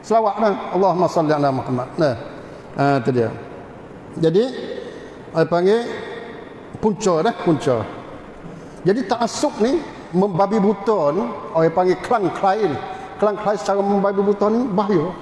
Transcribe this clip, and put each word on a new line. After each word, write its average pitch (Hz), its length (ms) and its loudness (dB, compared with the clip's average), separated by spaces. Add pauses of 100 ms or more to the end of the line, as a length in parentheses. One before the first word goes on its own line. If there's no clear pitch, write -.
Selawat 220 320 4
lah. 208 120 4 (200)
Allahumma 180 320 4
salli 156 260 2
ala 143 220 2
Muhammad. 127 420 -2
Nah, 139 220 2 (560)
ah, 139 240 2
tu 127 160 0
dia. 117 160 2 (880)
Jadi, 165 260 4 (880)
saya 160 140 2
panggil 190 400 4 (960)
punca 185 400 2
dah, 226 140 2 (100)
punca. 123 400 2 (960)
Jadi, 214 240 2
ta'assub 240 560 0
ni, 269 160 2 (400)
membabi 196 400 2
buta 196 560 2
ni, 196 80 0 (320)
orang 165 240 4
panggil 185 240 4
kelang-kelai 196 720 2
ni. 117 40 -4 (460)
Kelang-kelai 202 320 0
secara 196 240 0
membabi 202 400 2
buta 202 320 2
ni 247 160 2
bahaya. 190 400 2 (140)